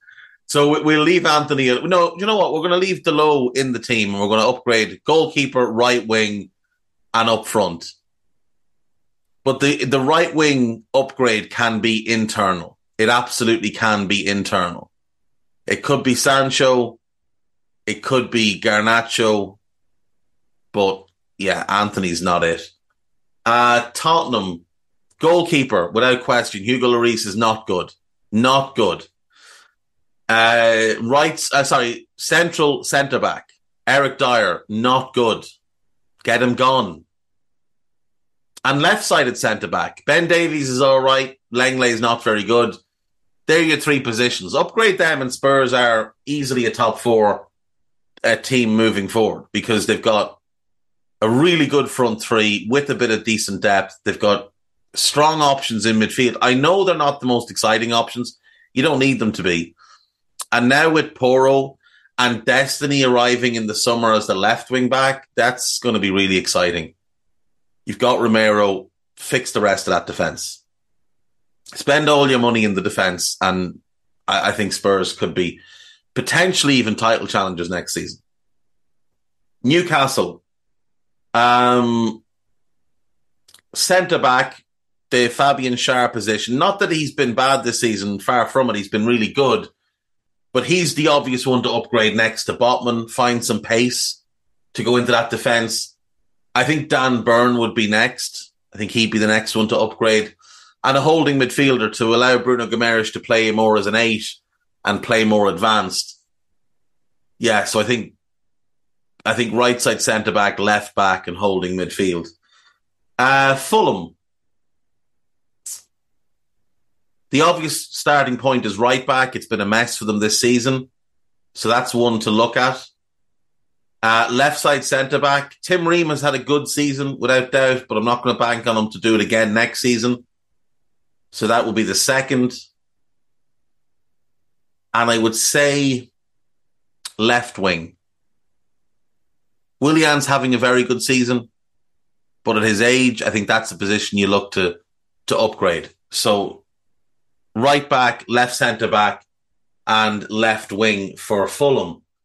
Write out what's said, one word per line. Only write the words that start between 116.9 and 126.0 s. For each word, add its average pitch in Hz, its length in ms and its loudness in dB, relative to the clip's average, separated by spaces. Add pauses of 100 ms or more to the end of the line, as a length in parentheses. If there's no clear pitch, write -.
The 135 100 4
obvious 160 460 0
starting 135 500 0
point 123 300 0
is 98 100 -6
right 127 280 0
back. 131 300 0
It's - 120 -14
been 107 140 -4
a 98 40 -4
mess 113 320 0
for 110 80 -10
them 104 140 -2
this 104 200 0
season. 123 520 0 (640)
So - 120 -6
that's 120 280 0
one 117 240 2
to 113 120 -4
look 113 240 2
at. 131 300 -2 (1160)
Uh, 113 280 2
left 139 280 0
side 143 240 0
centre 135 340 -2
back. 139 460 -2
Tim 170 240 0
Ream 170 220 2